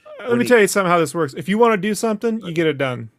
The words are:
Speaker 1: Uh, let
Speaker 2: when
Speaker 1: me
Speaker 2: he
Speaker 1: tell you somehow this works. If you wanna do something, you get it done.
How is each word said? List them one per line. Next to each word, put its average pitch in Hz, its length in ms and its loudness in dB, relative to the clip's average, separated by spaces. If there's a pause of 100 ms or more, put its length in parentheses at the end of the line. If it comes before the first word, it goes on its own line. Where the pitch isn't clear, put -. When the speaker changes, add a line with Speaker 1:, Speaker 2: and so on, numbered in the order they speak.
(200)
Speaker 1:
Uh, - 40 -14
let 254 60 -8
Speaker 2:
when 240 100 2
Speaker 1:
me 240 60 0
Speaker 2:
he - 40 -2
Speaker 1:
tell 240 100 8
you 196 80 6
somehow 180 320 2
this 151 140 -2
works. 160 220 -2
If 175 140 -8
you 208 80 0
wanna 226 200 4
do 208 160 -4
something, 220 480 -4
you 175 120 -10
get 160 140 0
it 143 100 0
done. 123 420 -4